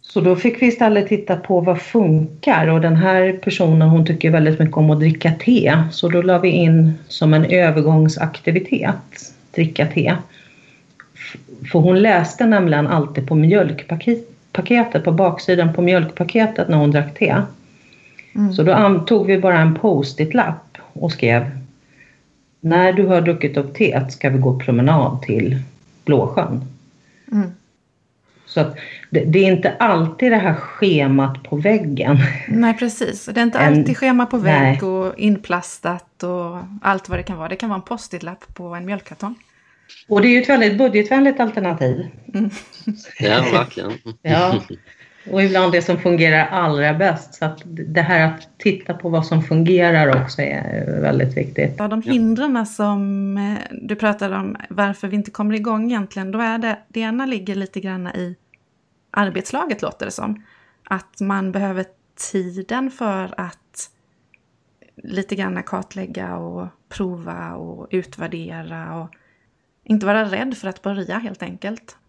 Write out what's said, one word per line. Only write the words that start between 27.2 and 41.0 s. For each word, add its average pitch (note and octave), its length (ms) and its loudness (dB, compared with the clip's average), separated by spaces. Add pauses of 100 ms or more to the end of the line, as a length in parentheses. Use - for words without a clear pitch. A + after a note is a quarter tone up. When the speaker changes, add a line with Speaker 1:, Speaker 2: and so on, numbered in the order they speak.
Speaker 2:
Mm. G3 180 0 (1000)
Speaker 1:
Så E3+ 100 -2
att - 160 -2 (340)
det, D3+ 140 0
det D#3 140 4
är F#3+ 140 4
inte - 260 0
alltid G3+ 540 2
det A3+ 40 4
här F#3 180 2
schemat C3+ 880 0
på - 140 -8
väggen. D3+ 640 2 (300)
Speaker 2:
Nej, A3+ 260 2
precis. A3+ 500 -6 (100)
Det A#3+ 60 0
är A#3 40 2
inte A#3 140 0
Speaker 1:
En D3 200 4
Speaker 2:
alltid D3+ 180 0
schema B3 300 2
på B3 100 -4
vägg C#3 460 2
Speaker 1:
Nej. F#3+ 80 -4
Speaker 2:
och F#3 280 -4
inplastat F3+ 1040 -4
och F3 360 -6 (240)
allt F#3+ 260 -2
vad F3+ 100 -6
det F3 40 -8
kan F3+ 160 -10
vara. D#3+ 100 -10
Det F#3 80 -8
kan A#3 120 -6
vara G3+ 80 -4
en F#3 60 -8
post-it-lapp F3+ 720 -12
på F3+ 100 -16 (100)
en F3 120 -12
mjölkkartong. G3 480 -10 (760)
Speaker 1:
Och G3+ 140 4
det B3 60 6
är - 20 6
ju B3 120 6
ett B3 60 -4
väldigt A3 300 4
budgetvänligt C4 640 4